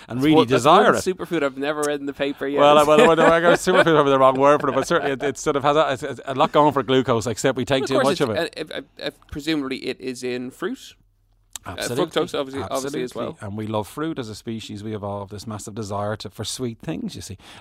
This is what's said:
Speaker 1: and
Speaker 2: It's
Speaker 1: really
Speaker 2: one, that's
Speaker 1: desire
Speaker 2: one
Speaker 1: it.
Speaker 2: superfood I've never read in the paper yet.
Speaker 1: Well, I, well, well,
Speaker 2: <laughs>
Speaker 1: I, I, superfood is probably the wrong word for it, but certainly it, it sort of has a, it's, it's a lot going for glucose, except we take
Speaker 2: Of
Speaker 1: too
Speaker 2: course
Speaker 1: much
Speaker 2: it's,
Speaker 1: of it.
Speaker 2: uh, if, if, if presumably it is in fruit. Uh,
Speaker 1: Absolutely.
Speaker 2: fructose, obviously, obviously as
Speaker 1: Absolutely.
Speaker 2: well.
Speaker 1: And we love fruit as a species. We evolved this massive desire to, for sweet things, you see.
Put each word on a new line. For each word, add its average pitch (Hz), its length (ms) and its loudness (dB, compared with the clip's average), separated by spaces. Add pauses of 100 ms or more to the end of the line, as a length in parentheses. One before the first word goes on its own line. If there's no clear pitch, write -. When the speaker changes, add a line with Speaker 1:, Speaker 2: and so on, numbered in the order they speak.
Speaker 1:
and 120 100 -8
Speaker 2:
It's 131 60 0
Speaker 1:
really 156 120 6
Speaker 2:
one, 156 100 6
that's 120 160 2
Speaker 1:
desire 165 220 6
Speaker 2:
one 170 100 4
Speaker 1:
it. 110 40 0
Speaker 2:
superfood 175 440 -4
I've 135 160 -4
never 151 240 -4
read 147 180 -2
in 139 60 -10
the 139 80 -6
paper 139 320 -4
yet. 143 140 -2
Speaker 1:
Well, 147 180 8
I, 147 60 6
well, 151 220 8
well, 160 140 6
Speaker 2:
<laughs> 160 120 6
Speaker 1:
I, 165 40 4
I, 170 40 2 (140)
superfood - 320 4
is 165 60 4
probably 147 200 6
the 135 60 4
wrong 131 220 6
word 143 220 6
for 143 80 0
it, 123 40 -4
but 135 120 0
certainly 147 260 0
it, 131 100 -6
it 139 160 -4
sort 147 180 -2
of 131 60 -2
has 147 140 2
a, 151 160 2
it's, 127 100 -6
it's 139 220 -10
a 135 100 -8
lot 143 180 0
going 151 200 4
for 135 100 0
glucose, 123 440 0
except 120 320 -2
we 123 80 -4
take 135 160 0
Speaker 2:
Of - 60 -4
Speaker 1:
too 135 120 -2
Speaker 2:
course 127 40 2
Speaker 1:
much 139 80 2
Speaker 2:
it's, 165 100 -4
Speaker 1:
of 123 80 0
it. 104 80 -2
Speaker 2:
uh, 165 180 -4
if, 156 140 -12
if, - 140 -12 (140)
if - 320 -12
presumably 143 560 -6
it 127 140 -8
is 123 240 -10
in 123 260 -8
fruit. - 440 -12 (720)
Uh, 92 100 -12
Speaker 1:
Absolutely. 131 300 -4 (160)
Speaker 2:
fructose, 170 160 -6
obviously, 135 240 -8
obviously 135 400 -6
as 123 80 -8
Speaker 1:
Absolutely. 123 300 -10
Speaker 2:
well. 107 60 -12
Speaker 1:
And 101 120 -10
we 107 80 -8
love 107 220 -4
fruit 151 300 -8
as 117 120 -10
a 107 40 -14
species. 110 500 -12
We 107 100 -8
evolved 101 380 -10
this 101 140 -14
massive 107 280 -12
desire 104 420 -6
to, - 140 -14
for - 140 -12
sweet 120 340 -8
things, - 380 -10
you 98 40 -14
see. 95 160 -14 (240)